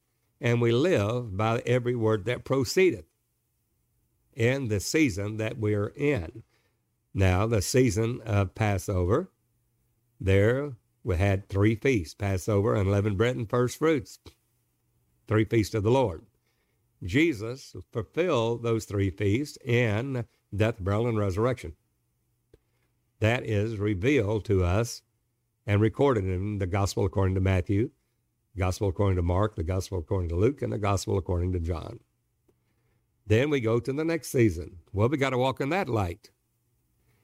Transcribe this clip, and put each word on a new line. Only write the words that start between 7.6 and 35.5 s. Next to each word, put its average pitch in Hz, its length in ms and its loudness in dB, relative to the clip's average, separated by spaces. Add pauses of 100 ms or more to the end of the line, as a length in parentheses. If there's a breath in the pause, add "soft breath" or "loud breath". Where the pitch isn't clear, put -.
season 120 600 2
of 101 340 0
Passover, 101 760 0 (880)
there 113 580 2 (260)
we 90 120 -2
had 98 320 0
three 104 280 4
feasts, 107 400 0
Passover, 101 580 0
unleavened 101 440 2
bread, 120 180 2
and 123 140 -6
first 123 280 0
fruits, 151 420 0 (1080)
three 110 180 2
feasts 110 300 0
of 107 80 -2
the 107 80 2
Lord. 120 340 0 (800)
Jesus 120 720 -2 (160)
fulfilled 120 720 -2
those 113 220 -2
three 98 260 -2
feasts 110 520 -2
in 120 640 -2 (280)
death, 104 300 -2
burial, 104 240 0
and 113 100 0
resurrection. 104 580 -2 (1400)
That 120 260 0
is 110 320 -2
revealed 107 680 0
to 95 180 2
us 98 400 0 (640)
and 101 120 2
recorded 110 460 2
in 95 320 -4
the 98 100 -2
Gospel 98 380 -2
according 95 300 2
to 95 60 2
Matthew, 95 500 2 (680)
Gospel 92 320 0
according 95 280 2
to 87 40 2
Mark, 90 340 0
the 95 80 -4
Gospel 92 360 -4
according 87 300 -4
to 82 60 -2
Luke, 117 260 2
and 110 120 -4
the 113 60 -4
Gospel 101 380 0
according 92 360 -2
to 90 60 -2
John. 82 400 -6 (1300)
Then 120 240 2
we 143 120 0
go 113 180 0
to 131 140 -4
the 147 100 -4
next 165 260 -4
season. 101 500 0 (120)
Well, 101 160 2
we 147 100 0
gotta 131 200 -2
walk 127 240 0